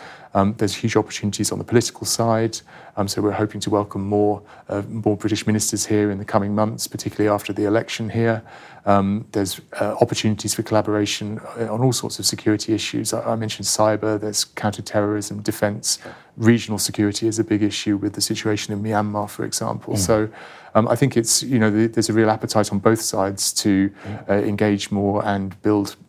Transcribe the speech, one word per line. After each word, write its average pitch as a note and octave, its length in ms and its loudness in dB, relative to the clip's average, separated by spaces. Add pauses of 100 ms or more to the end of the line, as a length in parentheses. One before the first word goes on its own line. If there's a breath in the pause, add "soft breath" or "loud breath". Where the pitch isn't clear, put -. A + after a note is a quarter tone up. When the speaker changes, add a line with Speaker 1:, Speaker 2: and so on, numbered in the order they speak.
(340 loud breath)
Speaker 1:
Um, G2+ 240 4
there's G2+ 160 0
huge - 220 0
opportunities G#2 560 -2
on G2+ 60 -4
the G#2 60 -6
political - 420 0
side. A2+ 520 0 (380 loud breath)
Um, G#2 100 0
so G#2 160 -2
we're G#2 220 2
hoping G#2 160 -6
to G2+ 100 -4
welcome G2+ 340 0
more, G#2 380 2 (260 loud breath)
uh, G2+ 220 -2
more A2 260 0
British G#2 300 -2
ministers G#2+ 400 0
here G#2 240 2
in G2 80 -4
the G#2 60 -6
coming G#2 320 0
months, A2 320 0
particularly G#2 440 0
after G#2 200 -2
the G#2 140 0
election A2 440 0
here. A2+ 320 0 (440 loud breath)
Um, G2+ 440 2
there's, G2 300 -2 (200)
uh, G#2 200 -2
opportunities G#2+ 540 0
for A#2+ 80 -4
collaboration, G#2 800 0 (180)
uh, A2 140 -4
on A2+ 80 -2
all C3 120 4
sorts - 260 -4
of G2 80 -2
security A2 480 0
issues. A2 400 -4
I, A2 60 -2 (120)
I A2+ 40 0
mentioned G#2+ 300 -6
cyber, G#2+ 540 2
there's G#2+ 240 -2
counterterrorism, G#2 1000 -2
defense. G#2+ 560 -2 (380 loud breath)
Regional A2 420 2
security G#2 500 0
is G#2+ 100 -2
a A2 60 2
big G#2+ 180 2
issue G#2 340 0
with G2+ 180 -2
the F#2+ 60 -6
situation G#2+ 540 -2
in G2+ 80 -4
Myanmar, G#2 480 0
for - 140 -6
example. A2 500 -4
Speaker 2:
Mm. G2+ 40 0
Speaker 1:
So, G#2+ 300 2 (460 loud breath)
um, A2 140 4
I A#2 80 2
think C3+ 200 2
it's, - 280 2
you B2+ 160 0
know, A2 100 6
th-, A2 220 2
there's A2+ 180 0
a - 20 0
real A2 160 6
appetite G#2+ 440 0
on G2+ 80 0
both A2+ 200 4
sides G2+ 520 -2 (100)
to, G#2 80 2
Speaker 2:
Mm. G2+ 580 -2
Speaker 1:
uh, G2+ 60 4 (180)
engage G2+ 380 2
more G2+ 340 0
and G2 380 -2
build, G#2 320 2 (140)